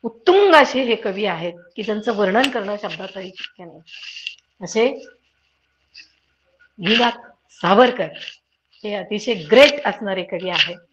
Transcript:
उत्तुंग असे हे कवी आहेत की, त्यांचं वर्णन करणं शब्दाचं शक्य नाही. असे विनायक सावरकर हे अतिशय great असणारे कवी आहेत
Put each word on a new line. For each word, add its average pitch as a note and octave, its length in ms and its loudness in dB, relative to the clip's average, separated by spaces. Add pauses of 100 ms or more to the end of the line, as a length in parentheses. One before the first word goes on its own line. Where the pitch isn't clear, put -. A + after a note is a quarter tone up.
उत्तुंग F#4 500 4
असे C4+ 300 4
हे A#3 120 0
कवी G#3 300 -6
आहेत E3+ 280 -4 (220)
की, A3 60 -10
त्यांचं G#3+ 340 -4
वर्णन G#3 340 2
करणं G#3 320 -6
शब्दाचं F#3+ 400 -12
शक्य F#3 440 -18
नाही. D#3+ 140 -20 (800)
असे A3 260 0 (2000)
विनायक A#3 460 0 (180)
सावरकर G3+ 580 2 (760)
हे G#3 100 -6
अतिशय G#3 400 -6
great A3 520 4
असणारे F#3+ 380 -6
कवी F3+ 260 -8
आहेत E3+ 260 -2 (180)